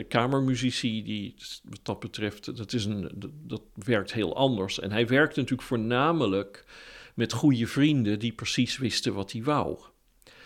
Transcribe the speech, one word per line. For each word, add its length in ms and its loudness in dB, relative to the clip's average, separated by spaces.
kamermuzici, 960 2
die, 320 -6
wat 200 -14
dat 160 -6
betreft, 580 -6
dat 160 -8
is 120 0
een, 300 -4
dat, 160 -10
dat 180 -10
werkt 280 0
heel 220 0
anders. 440 0
En 120 -6
hij 160 2
werkte 320 4
natuurlijk 280 -2
voornamelijk 960 0
met 180 0
goede 340 4
vrienden 520 4
die 140 -2
precies 440 0
wisten 360 0
wat 180 -6
hij 120 -6
wou. 340 0